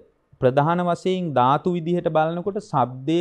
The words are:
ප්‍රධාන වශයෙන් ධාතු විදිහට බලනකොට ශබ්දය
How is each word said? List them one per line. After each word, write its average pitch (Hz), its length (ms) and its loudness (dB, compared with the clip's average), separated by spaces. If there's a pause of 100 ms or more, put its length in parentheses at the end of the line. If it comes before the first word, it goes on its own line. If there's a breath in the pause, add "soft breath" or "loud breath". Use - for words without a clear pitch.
(420)
ප්‍රධාන 143 400 2
වශයෙන් 180 520 -2
ධාතු 131 380 2
විදිහට 175 380 -2
බලනකොට 170 520 -2
ශබ්දය 131 600 -2